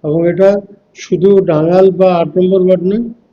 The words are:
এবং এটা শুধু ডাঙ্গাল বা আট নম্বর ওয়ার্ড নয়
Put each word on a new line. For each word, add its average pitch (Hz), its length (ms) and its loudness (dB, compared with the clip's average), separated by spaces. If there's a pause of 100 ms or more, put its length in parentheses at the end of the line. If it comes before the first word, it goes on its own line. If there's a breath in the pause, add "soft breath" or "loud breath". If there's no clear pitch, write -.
এবং 156 140 -2 (120)
এটা 190 180 2 (540)
শুধু 185 260 0 (200)
ডাঙ্গাল 165 360 2 (140)
বা 185 80 4 (120)
আট 160 180 -4
নম্বর 185 240 0
ওয়ার্ড 180 280 0
নয় 233 140 -4 (280)